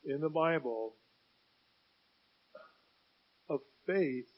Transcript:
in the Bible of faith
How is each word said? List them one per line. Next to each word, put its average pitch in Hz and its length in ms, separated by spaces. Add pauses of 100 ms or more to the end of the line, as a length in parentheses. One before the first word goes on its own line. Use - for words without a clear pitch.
in 143 160
the 156 80
Bible 143 640 (2500)
of 143 120 (260)
faith 147 520